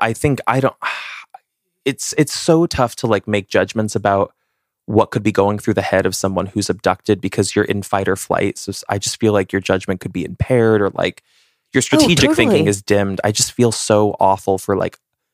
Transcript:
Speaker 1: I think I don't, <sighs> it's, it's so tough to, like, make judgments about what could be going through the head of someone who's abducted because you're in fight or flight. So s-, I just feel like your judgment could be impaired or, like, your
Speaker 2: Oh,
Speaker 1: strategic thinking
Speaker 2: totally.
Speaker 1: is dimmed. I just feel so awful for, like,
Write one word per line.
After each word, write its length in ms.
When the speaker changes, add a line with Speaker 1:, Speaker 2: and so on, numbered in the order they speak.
Speaker 1:
I 120
think 340
I 120
don't, 220
<sighs> 1040
it's, 320
it's 160
so 320
tough 320
to, 100
like, 200
make 200
judgments 480
about 380
what 260
could 120
be 80
going 260
through 160
the 80
head 240
of 80
someone 340
who's 220
abducted 520
because 340
you're 100
in 160
fight 260
or 100
flight. 400
So 140
s-, 180
I 80
just 200
feel 140
like 220
your 80
judgment 400
could 100
be 140
impaired 560
or, 80
like, 340
your 60
Speaker 2:
Oh, 20
Speaker 1:
strategic 520
thinking 160
Speaker 2:
totally. 180
Speaker 1:
is 140
dimmed. 420
I 80
just 200
feel 200
so 480
awful 380
for, 180
like, 240